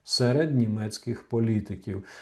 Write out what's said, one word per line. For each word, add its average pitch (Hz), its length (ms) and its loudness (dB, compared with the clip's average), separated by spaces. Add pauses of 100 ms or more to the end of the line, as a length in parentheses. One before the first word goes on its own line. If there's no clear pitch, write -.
серед 139 500 2
німецьких 110 760 -2
політиків. 107 760 -2 (180)